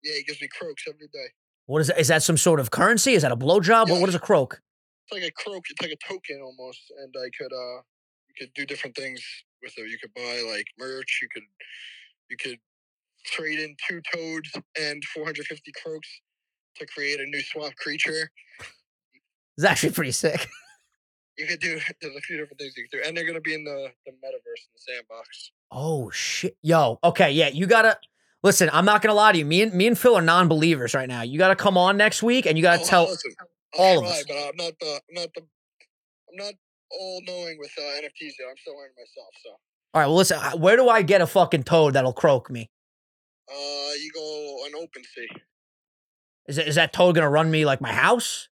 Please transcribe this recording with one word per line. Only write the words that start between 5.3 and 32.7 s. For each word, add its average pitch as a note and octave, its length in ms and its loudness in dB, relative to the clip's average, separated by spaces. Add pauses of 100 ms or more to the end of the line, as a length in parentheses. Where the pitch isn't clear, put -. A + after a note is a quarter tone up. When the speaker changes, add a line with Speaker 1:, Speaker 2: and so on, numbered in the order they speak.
Speaker 1:
croak. F#3+ 380 -12
It's D3 100 -14
like E3 120 -8
a - 200 -16
token D3+ 300 -14
almost, B2+ 380 -18 (220)
and C3 140 -20
I B2+ 120 -10 (100)
could, C3 140 -12
uh, B2 240 -12 (520)
you - 100 -20
could C3 160 -18
do C#3+ 120 -10
different C#3 300 -12
things C3 260 -14 (400)
with A#2+ 160 -20
it. A2 100 -14
You A2+ 140 -14
could G#2+ 120 -20
buy, B2 280 -10 (100)
like, G2+ 140 -8 (120)
merch. C3 440 -10
You A#2 100 -12
could, G#2+ 120 -18 (840)
you B2 80 -18
could B2 220 -12 (680)
trade D#3 360 -8
in D3+ 160 -10 (120)
two E3+ 120 -8 (120)
toads D#3+ 380 -10 (300)
and D3 240 -8
four D#3 200 -12
hundred D3 220 -10
fifty D3+ 240 -16 (120)
croaks D#3 260 -14 (720)
to D3+ 80 -14
create C#3+ 340 -8
a C#3 60 -8
new C#3+ 140 -10
swamp D3 360 -12
creature. D#3 540 -6 (1300)
Speaker 2:
It's D3 80 -4
actually E3+ 280 2
pretty C#3 200 -4
sick. D#3+ 400 -2
<laughs> - 40 -20 (840)
Speaker 1:
You D3+ 80 -10
could E3 140 -6
do, E3 180 -4 (120)
<laughs> - 100 -18
there's C#3+ 160 -14
a C#3+ 60 -14
few E3 160 -10
different D3+ 200 -12
things C#3 200 -14
you B2 120 -14
could C#3+ 60 -10
do, D#3 100 -6
and D#3+ 80 -8
they're E3 120 -6
gonna E3 160 -8
be D#3 100 -6
in D#3 100 -8
the, C#3 260 -10 (180)
the C3+ 60 -20
metaverse, C3 520 -16
in - 100 -20
the - 60 -20 (140)
sandbox. A#2 560 -18 (200)
Speaker 2:
Oh C3+ 380 -8
shit, - 540 -8
yo, D3+ 420 2
okay, E3+ 260 4
yeah, D3 180 2
you D3+ 180 -4
gotta A3 320 6 (440)
listen. F3+ 300 4
I'm E3+ 140 4
not G#3 160 4
gonna G#3+ 100 2
lie G#3 200 8
to F3+ 60 4
you. D3+ 60 0
Me D#3+ 160 2
and, G#3+ 140 0
me F#3 120 4
and A#3+ 120 2
Phil A#3+ 180 6
are F3 60 4
non-believers D#3+ 720 4
right C3 120 -2
now. B2 140 -8
You B2 160 -6
gotta F#3 180 4
come F#3+ 220 2
on F#3 220 4
next G#3+ 240 2
week, A#3+ 240 2
and D#3+ 100 2
you D#3+ 60 2
gotta E3+ 180 6